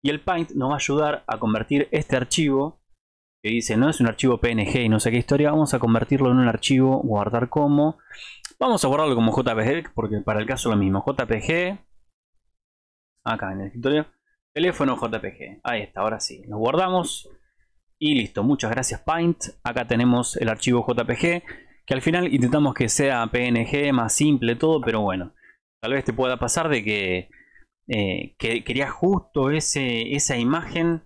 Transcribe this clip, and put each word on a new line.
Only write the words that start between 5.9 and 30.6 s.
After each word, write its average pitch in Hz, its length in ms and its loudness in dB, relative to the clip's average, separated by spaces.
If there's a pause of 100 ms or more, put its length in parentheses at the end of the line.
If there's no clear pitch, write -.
en 127 80 6
un 127 100 6
archivo, 131 520 2
guardar 113 500 0
como. 147 480 2 (600)
Vamos 240 260 0
a - 20 2
guardarlo 143 280 2
como 113 160 4
J 120 240 0
P 110 80 0
G, 156 320 -2
porque 107 240 -2
para 107 200 -2
el 110 60 -2
caso - 240 -4
lo 110 60 2
mismo, 98 260 2
J 135 240 -2
P 139 160 -2
G, 180 380 -2 (1400)
acá 107 280 -6
en 95 100 -8
el 95 60 -10
escritorio, 135 380 0 (500)
teléfono 151 400 0
J 113 240 -4
P 98 160 -10
G, - 280 -18
ahí 120 180 -4
está, 101 200 -8
ahora 107 180 -2
sí, - 280 -10
lo 107 100 -10
guardamos. 170 680 0 (680)
Y 151 160 0
listo, 107 300 -2
muchas 131 260 0
gracias 117 320 -4
Paint, 170 440 0 (180)
acá 120 240 -4
tenemos 120 500 2
el 120 100 -2
archivo 113 360 2
J 117 220 -2
P 120 100 -2
G, 175 280 0 (440)
que - 80 -2
al 131 80 -4
final 175 280 2
intentamos 135 440 2
que 123 120 0
sea 127 440 0
P 123 160 0
N 117 180 2
G, 143 280 0
más 117 200 0
simple 123 420 2
todo, 160 240 2
pero 113 220 0
bueno, 92 320 -2 (480)
tal 117 120 -4
vez 139 120 -2
te 127 80 -2
pueda 127 240 0
pasar 143 320 -2
de 120 140 0
que, 95 460 -2 (580)
eh, 101 500 -4
que 113 260 -4
querías 135 280 -4
justo 170 580 0
ese, 131 640 -2
esa 139 240 -2
imagen 165 680 0